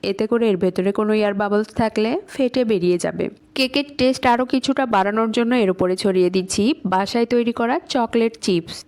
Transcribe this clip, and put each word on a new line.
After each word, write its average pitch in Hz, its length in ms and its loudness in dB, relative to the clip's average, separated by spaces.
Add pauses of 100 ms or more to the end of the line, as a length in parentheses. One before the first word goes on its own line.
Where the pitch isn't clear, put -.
এতে 196 220 -2
করে 233 200 2
এর 185 120 0
ভেতরে 185 360 0
কোনো 214 200 0
এয়ার 208 220 0
বাবলস 208 280 0 (120)
থাকলে 220 280 0 (240)
ফেটে 254 280 0 (100)
বেরিয়ে 180 320 2
যাবে। 170 220 -4 (320)
কেকের 269 300 0 (120)
টেস্ট 254 240 0 (100)
আরও 247 200 0
কিছুটা 269 300 0 (120)
বাড়ানোর 208 420 2
জন্য 233 140 2 (120)
এর 190 120 2
উপরে 185 280 0
ছড়িয়ে 185 320 2
দিচ্ছি 190 280 0 (300)
বাসায় 202 400 0
তৈরি 240 260 0
করা 240 160 0 (180)
চকলেট 226 400 0 (120)
চিপস। 170 300 -2 (120)